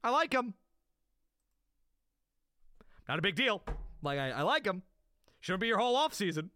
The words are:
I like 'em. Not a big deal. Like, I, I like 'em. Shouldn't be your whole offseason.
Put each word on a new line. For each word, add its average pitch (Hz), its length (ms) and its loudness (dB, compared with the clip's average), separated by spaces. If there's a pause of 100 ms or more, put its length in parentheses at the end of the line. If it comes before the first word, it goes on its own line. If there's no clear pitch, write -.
I 240 100 0
like 302 220 2
'em. 254 200 0 (2500)
Not 151 100 -2
a - 20 -2
big 170 140 0
deal. 226 260 0 (400)
Like, 143 160 -2
I, 135 140 -2
I 120 120 -4
like 214 220 2
'em. 185 160 -2 (600)
Shouldn't 185 180 -2
be 226 80 0
your 220 120 2
whole 247 180 2
offseason. 185 580 0